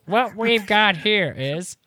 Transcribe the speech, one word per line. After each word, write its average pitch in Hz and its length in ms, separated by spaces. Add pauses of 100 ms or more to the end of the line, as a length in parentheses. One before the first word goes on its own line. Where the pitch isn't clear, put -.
What 208 280
we've 226 300
got 208 320
here 196 400
is 143 500